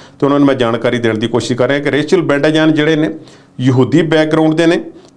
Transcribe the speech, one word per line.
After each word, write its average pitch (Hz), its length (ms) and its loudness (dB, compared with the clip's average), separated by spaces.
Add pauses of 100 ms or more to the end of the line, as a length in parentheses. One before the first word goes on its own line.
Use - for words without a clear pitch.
(200)
ਤੇ 139 60 0
ਉਹਨਾਂ 143 120 2
ਨੂੰ 143 100 4
ਮੈਂ 135 60 2
ਜਾਣਕਾਰੀ 120 440 -2
ਦੇਣ 113 200 -2
ਦੀ 117 100 -4
ਕੋਸ਼ਿਸ਼ 117 300 -2
ਕਰ 127 100 2
ਰਿਹਾ 139 100 0
ਕਿ 147 120 -4
ਰੇਚਲ 151 320 0
ਬੈਂਡਾਯਾਨ 156 500 0
ਜਿਹੜੇ 151 240 0
ਨੇ 151 140 -2 (500)
ਯਹੂਦੀ 127 420 2
ਬੈਕਗ੍ਰਾਉਂਡ 156 520 0
ਦੇ 165 120 0
ਨੇ 170 180 0 (320)